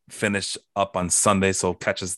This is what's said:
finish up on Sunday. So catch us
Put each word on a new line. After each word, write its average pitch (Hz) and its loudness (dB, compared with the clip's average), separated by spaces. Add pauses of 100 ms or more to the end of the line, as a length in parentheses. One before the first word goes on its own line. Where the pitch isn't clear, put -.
finish 101 -2 (180)
up 98 -2
on 90 0
Sunday. 95 4
So 90 0
catch - -4
us 90 -8